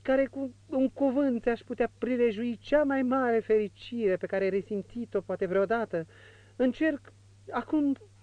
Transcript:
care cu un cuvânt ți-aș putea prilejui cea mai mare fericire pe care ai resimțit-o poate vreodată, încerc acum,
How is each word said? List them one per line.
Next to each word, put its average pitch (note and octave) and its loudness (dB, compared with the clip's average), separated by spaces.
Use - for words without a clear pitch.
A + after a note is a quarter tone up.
care C4+ 2
cu C4+ -8
un C4 2
cuvânt C4+ 2
ți-aș A#3 0
putea - -2
prilejui A#3 0
cea D4 2
mai C4+ 2
mare B3 2
fericire G#3+ 0
pe F3+ -6
care G3 -2
ai F#3+ 2
resimțit-o G3+ -4
poate F#3 -4
vreodată, F#3 0
încerc C4+ -2
acum, C#4 0